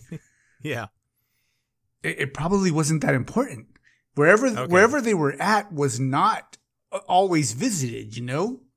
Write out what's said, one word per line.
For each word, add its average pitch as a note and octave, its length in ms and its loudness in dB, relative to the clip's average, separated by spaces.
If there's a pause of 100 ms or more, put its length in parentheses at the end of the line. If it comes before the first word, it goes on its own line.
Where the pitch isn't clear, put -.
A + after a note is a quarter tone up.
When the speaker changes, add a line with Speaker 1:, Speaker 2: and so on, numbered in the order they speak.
Speaker 1:
<laughs> - 60 -20 (500)
Yeah. A#2 260 -8 (1160)
Speaker 2:
It, D#3+ 160 -6
it - 160 -6
probably F#3 380 0
wasn't D#3 300 0
that E3+ 120 2
important. B2+ 540 -4 (480)
Wherever, G3+ 320 6
Speaker 1:
Okay. - 180 -4
Speaker 2:
wherever A3 340 4
they A3+ 140 2
were C#3+ 260 -2
at G3+ 320 0
was C#3 280 -2
not D3+ 560 -2 (340)
a-, F#3+ 60 -8 (120)
always F3+ 440 2
visited, A#2+ 640 -6
you A#2+ 80 -10
know? F3 380 -4 (140)